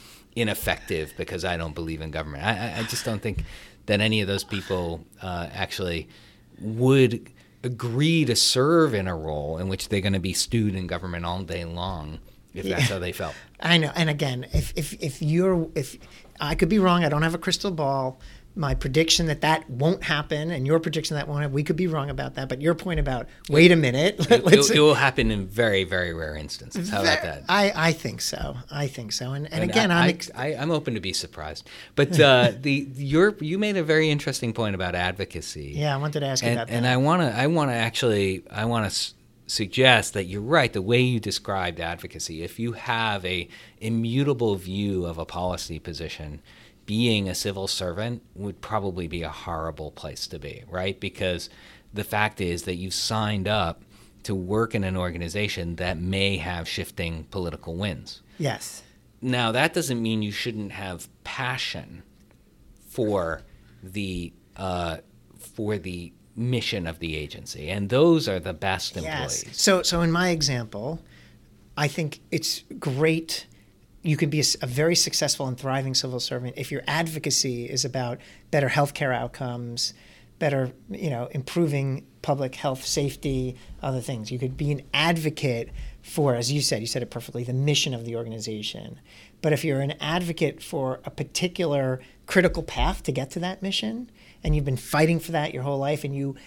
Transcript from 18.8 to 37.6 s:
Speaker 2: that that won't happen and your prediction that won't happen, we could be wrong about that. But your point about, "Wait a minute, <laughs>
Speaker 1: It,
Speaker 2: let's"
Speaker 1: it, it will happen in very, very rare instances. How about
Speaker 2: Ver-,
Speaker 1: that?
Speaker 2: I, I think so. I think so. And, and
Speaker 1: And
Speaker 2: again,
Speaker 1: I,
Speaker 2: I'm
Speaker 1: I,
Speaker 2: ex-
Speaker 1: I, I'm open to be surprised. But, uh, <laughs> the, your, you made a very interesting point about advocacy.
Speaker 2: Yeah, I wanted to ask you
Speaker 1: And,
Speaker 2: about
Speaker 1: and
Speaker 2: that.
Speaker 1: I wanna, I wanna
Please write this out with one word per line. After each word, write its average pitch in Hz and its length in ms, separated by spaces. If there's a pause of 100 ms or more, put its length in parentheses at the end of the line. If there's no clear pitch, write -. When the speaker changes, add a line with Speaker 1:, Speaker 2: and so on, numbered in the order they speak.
Speaker 2:
that 147 160
that 160 280
won't 151 340
happen 151 460
and 135 160
your 160 140
prediction 156 360
that 147 120
won't 147 140
happen, 143 120
we 147 80
could 147 140
be 185 100
wrong 147 240
about 135 240
that. 135 140
But 127 120
your 165 140
point 170 240
about, 131 300 (200)
"Wait 160 220
a 175 60
minute, 147 420
<laughs> 160 120
Speaker 1:
It, 233 140
Speaker 2:
let's" 143 260
Speaker 1:
it, - 60
it 151 40
will 151 140
happen 123 360
in 101 160
very, 104 380
very 87 280
rare 78 220
instances. 120 540
How 214 140
about 151 180
Speaker 2:
Ver-, - 60
Speaker 1:
that? 78 220
Speaker 2:
I, 202 280
I 160 160
think 117 280
so. - 360 (160)
I 143 160
think 117 240
so. 127 200
And, 143 140
and 160 160
Speaker 1:
And 180 80
Speaker 2:
again, 220 220
Speaker 1:
I, 175 60
Speaker 2:
I'm 170 60
Speaker 1:
I, 180 40
Speaker 2:
ex- - 260
Speaker 1:
I, 127 200
I'm 139 180
open 143 220
to 104 60
be 92 120
surprised. 78 560 (260)
But, 147 240
uh, 127 380
<laughs> 123 40
the, 139 360
your, 160 420
you 156 200
made 208 180
a 170 80
very 156 260
interesting 135 420
point 107 220
about 90 220
advocacy. 87 800
Speaker 2:
Yeah, 147 180
I 135 40
wanted 147 220
to 139 60
ask 135 160
you 120 80
Speaker 1:
And, 120 80
Speaker 2:
about 117 120
Speaker 1:
and 120 140
Speaker 2:
that. 127 100
Speaker 1:
I - 20
wanna, 147 400
I 127 100
wanna 147 280